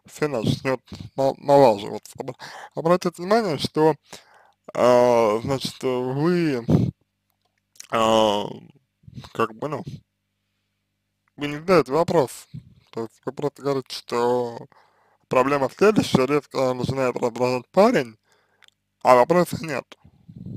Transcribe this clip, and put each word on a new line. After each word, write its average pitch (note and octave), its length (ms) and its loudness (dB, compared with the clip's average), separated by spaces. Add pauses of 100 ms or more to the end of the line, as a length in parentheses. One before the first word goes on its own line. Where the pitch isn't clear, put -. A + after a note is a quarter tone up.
всё - 220 -4
начнёт C3 520 -4 (360)
на-, C3+ 220 0
налаживаться. A2 800 2
Обра-, B2+ 180 -12 (380)
обратите F3 480 -2
внимание, G3 360 0
что, D#3 360 0 (800)
а, A#2 680 4
значит, C3 400 -6
вы, C3+ 840 -2 (1200)
а, A2 560 2 (880)
как A2+ 200 -2
бы, B2+ 140 -10
ну, C3+ 160 -8 (1500)
вы D3 120 -6
не D3 100 -8
задаёте D#3+ 340 2
вопрос. E3 540 0 (440)
То A#2 120 -10
есть - 220 -16
вы C3+ 80 -8
просто C#3+ 300 -8
говорите, C3+ 320 -6
что A#2+ 720 -4 (600)
проблема C3 420 2
следующая, G3 560 2
резко C3+ 480 -2
начинает B2+ 420 -4
раздражать B2 540 -4
парень, F3+ 480 2 (840)
а B2 140 6
вопроса E3 480 4
нет D3 200 -8 (720)